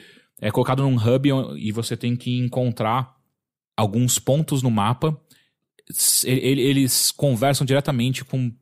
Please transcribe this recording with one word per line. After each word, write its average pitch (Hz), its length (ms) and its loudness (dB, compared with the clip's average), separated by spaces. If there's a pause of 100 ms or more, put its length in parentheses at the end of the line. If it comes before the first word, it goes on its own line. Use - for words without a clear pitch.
(420)
é 107 100 -4
colocado 131 320 0
num 131 140 2
hub 135 340 2
on-, 127 260 -4
e 104 140 -6
você 113 240 -6
tem 120 220 -4
que 123 200 -4
encontrar 123 800 -2 (600)
alguns 113 420 0
pontos 143 420 0
no 127 80 0
mapa. 117 480 0 (720)
S-, - 400 0
e-, 127 40 2 (220)
e-, 131 40 0
eles 135 500 2
conversam 139 560 0
diretamente 131 600 0
com 127 260 -4 (100)